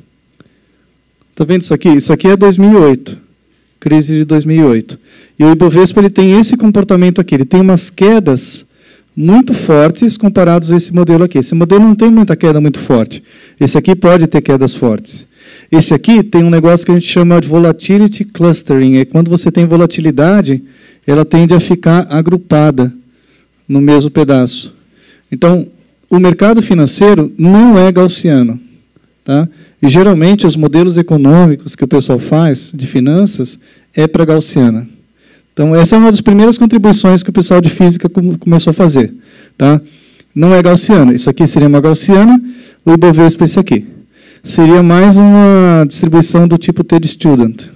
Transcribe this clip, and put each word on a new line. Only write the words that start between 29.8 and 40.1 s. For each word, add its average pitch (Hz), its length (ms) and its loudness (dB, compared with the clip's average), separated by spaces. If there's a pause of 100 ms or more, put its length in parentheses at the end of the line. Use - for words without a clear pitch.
E, 143 80 0
geralmente, 185 580 2
os 156 80 -2
modelos 160 420 0
econômicos 160 800 0
que - 80 -8
o 127 40 -2
pessoal 131 320 -2
faz 156 540 -4
de 131 140 -12
finanças 143 720 -4 (340)
é 156 140 0
para 160 180 0
gaussiana. 127 640 -2 (640)
Então, 156 220 -2
essa 165 200 2
é 220 40 4
uma 226 120 4
das 208 100 -2
primeiras 214 360 2
contribuições 202 640 0
que - 60 -10
o 180 40 -8
pessoal 180 260 0
de 170 100 0
física 175 380 -2
com-, 175 300 -4
começou 170 340 0
a - 20 -4
fazer, 143 400 -2 (440)
tá? 147 240 0 (520)